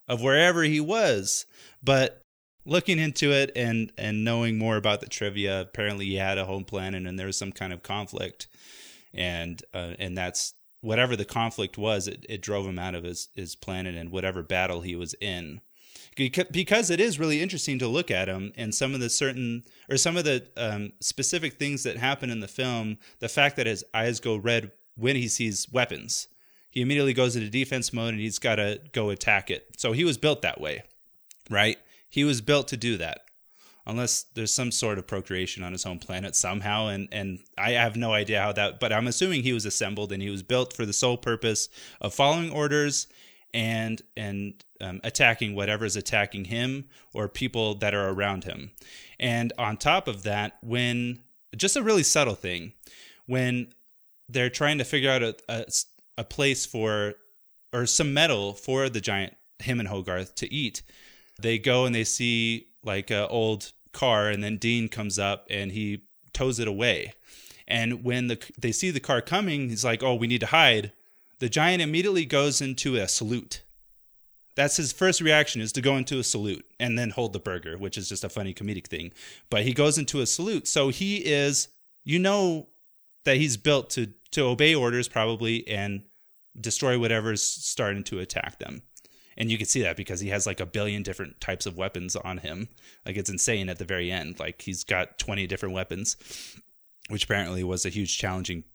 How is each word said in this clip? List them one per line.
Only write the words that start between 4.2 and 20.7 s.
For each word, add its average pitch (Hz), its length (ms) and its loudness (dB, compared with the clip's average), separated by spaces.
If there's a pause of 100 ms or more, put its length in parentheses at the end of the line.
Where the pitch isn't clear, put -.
knowing 117 320 2
more 110 200 2
about 104 240 2
the - 60 -10
trivia, 98 560 -2
apparently 101 440 -4
he 95 80 0
had 95 240 0
a 95 80 -2
home 95 180 -4
planet 95 400 -6
and 92 140 -6
there 95 80 -6
was 95 100 -4
some 98 160 -6
kind 92 200 -8
of 85 100 -12
conflict. - 640 -8 (640)
And, 87 500 -4 (120)
uh, 87 240 -6
and 92 180 -6
that's, - 380 -4 (260)
whatever 117 360 2
the 101 80 -2
conflict 113 520 -2
was, 101 320 0
it, - 200 -12
it 104 120 -8
drove 101 260 -2
him 92 120 -6
out 90 160 -6
of 87 100 -8
his, 87 300 -8
his 90 200 -10
planet 92 420 -8
and 82 140 -8
whatever 92 320 -2
battle 90 400 0
he 87 140 -6
was 87 240 -8
in. 87 400 -6 (560)
Beca-, 139 360 -2
because 190 380 2
it 170 100 2
is 208 180 2
really 156 240 2
interesting 143 380 -2
to 123 80 0
look 156 220 0
at 92 180 0
him 95 280 -6
and 107 180 -4
some 135 200 -2
of 131 60 -4
the 120 100 -2
certain, 123 540 -2 (260)
or 135 60 2
some 170 200 2
of 175 80 0
the, 131 220 0 (100)
um, 104 440 -4